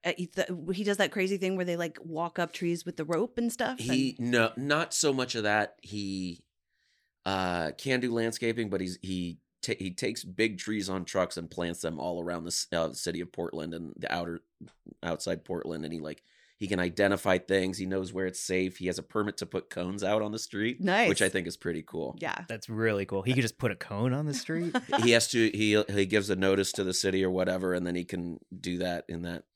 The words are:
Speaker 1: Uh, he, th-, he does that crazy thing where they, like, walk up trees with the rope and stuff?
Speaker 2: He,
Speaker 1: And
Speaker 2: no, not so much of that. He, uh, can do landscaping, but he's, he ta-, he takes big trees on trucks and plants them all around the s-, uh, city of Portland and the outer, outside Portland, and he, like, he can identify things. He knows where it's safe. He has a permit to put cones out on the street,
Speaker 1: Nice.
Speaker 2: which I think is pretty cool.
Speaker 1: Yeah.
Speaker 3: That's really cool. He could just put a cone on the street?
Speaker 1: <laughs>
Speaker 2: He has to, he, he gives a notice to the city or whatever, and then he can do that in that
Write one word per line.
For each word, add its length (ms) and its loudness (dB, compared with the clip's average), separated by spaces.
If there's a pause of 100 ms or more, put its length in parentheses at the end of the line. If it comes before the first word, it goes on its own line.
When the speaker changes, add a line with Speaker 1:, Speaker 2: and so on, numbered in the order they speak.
Speaker 1:
Uh, 120 2
he, 100 -4
th-, 220 -2 (240)
he 100 -2
does 140 2
that 140 2
crazy 260 0
thing 180 0
where 100 0
they, 120 -2
like, 260 -4
walk 340 -4
up 140 0
trees 340 -2
with 120 -8
the 80 -4
rope 320 0
and 140 2
stuff? 280 -4
Speaker 2:
He, 400 2
Speaker 1:
And 120 0
Speaker 2:
no, 260 6
not 360 0
so 200 4
much 220 0
of 80 0
that. 380 4
He, 640 -6 (800)
uh, 520 0
can 240 0
do 120 0
landscaping, 560 0
but 120 0
he's, 200 -4
he 380 -4 (220)
ta-, 180 -2
he 120 -4
takes 340 -4
big 340 0
trees 300 -4
on 160 -2
trucks 320 0
and 120 -8
plants 320 -4
them 180 -4
all 220 -4
around 220 -4
the 60 -8
s-, 240 -4
uh, 200 0
city 280 -4
of 100 -8
Portland 420 -6
and 240 -10
the 160 -4
outer, 280 -4 (600)
outside 440 -2
Portland, 400 -4
and 80 -6
he, 80 -6
like, 200 -10 (360)
he 100 -4
can 120 2
identify 580 4
things. 400 2
He 80 -4
knows 280 -2
where 120 0
it's 140 -4
safe. 380 0
He 100 -2
has 100 0
a 60 -8
permit 340 -2
to 80 -4
put 240 -6
cones 340 -4
out 180 4
on 120 -2
the 60 -6
street, 420 -2
Speaker 1:
Nice. 280 4
Speaker 2:
which 120 4
I 60 6
think 200 0
is 100 -6
pretty 240 -4
cool. 380 -8
Speaker 1:
Yeah. 280 -6
Speaker 3:
That's 220 -10
really 360 2
cool. 160 -2
He 120 2
could 80 4
just 160 -2
put 140 0
a 40 -4
cone 380 -2
on 120 -2
the 80 -2
street? 400 -4 (140)
Speaker 1:
<laughs> 160 2
Speaker 2:
He 80 8
has 180 6
to, 200 4
he, 400 4
he 160 4
gives 240 2
a 80 4
notice 360 4
to 120 0
the 80 0
city 300 2
or 80 2
whatever, 420 2
and 140 0
then 80 -2
he 100 -2
can 340 -6 (180)
do 220 -2
that 300 -2
in 140 -6
that 200 -8 (120)